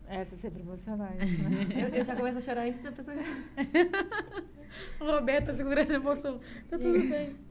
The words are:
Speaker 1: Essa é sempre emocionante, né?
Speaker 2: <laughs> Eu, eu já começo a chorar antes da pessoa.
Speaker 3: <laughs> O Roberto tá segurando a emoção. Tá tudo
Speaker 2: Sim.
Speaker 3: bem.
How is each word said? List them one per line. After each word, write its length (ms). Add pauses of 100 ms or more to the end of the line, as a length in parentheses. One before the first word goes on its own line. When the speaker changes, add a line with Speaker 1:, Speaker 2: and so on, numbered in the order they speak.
Speaker 1:
Essa 280
é 40
sempre 220
emocionante, 640
né? 440 (120)
Speaker 2:
<laughs> 80
Eu, 60
eu 100
já 100
começo 220
a 60
chorar 240
antes 160
da 100
pessoa. 240
Speaker 3:
<laughs> 1400 (480)
O 40
Roberto 420
tá 80
segurando 360
a 40
emoção. 440 (300)
Tá 100
tudo 220
Speaker 2:
Sim. 80
Speaker 3:
bem. 280 (140)